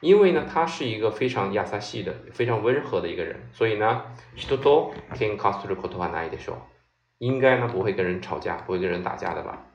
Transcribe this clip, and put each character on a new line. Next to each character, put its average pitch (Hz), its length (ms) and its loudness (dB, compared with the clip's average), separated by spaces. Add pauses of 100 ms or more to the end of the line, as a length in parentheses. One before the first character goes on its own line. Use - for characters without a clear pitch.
因 190 200 8
为 190 120 8
呢， 156 140 2
他 - 200 2
是 - 180 -4
一 110 140 -2
个 110 120 2
非 127 160 -2
常 110 260 0
優 101 120 0 (160)
し 107 220 -8
い - 20 -6
的、 90 100 -6 (180)
非 120 120 0
常 117 180 0
温 127 200 2
和 95 180 -2
的 87 80 -4
一 82 80 -6
个 85 80 -4
人， - 280 -10
所 - 140 2
以 110 100 2
呢， 110 280 2 (320)
人 - 220 -2
と 143 340 4 (220)
喧 107 240 -2
嘩 98 200 2
す - 80 -10
る 95 100 -2
こ - 120 -6
と 87 80 -8
は 87 140 -4
な 82 180 -6
い - 20 -8
で - 80 -8
し - 120 -10
ょ 82 40 -8
う。 - 20 -12 (600)
应 127 220 -2
该 127 180 6
呢 120 100 0
不 92 160 -2
会 98 120 2
跟 95 100 0
人 90 160 -2
吵 - 180 -8
架， 85 200 -6
不 - 140 -6
会 92 60 0
跟 90 120 0
人 90 120 -4
打 - 140 -6
架 90 160 -4
的 80 100 -6
吧？ - 220 -12 (100)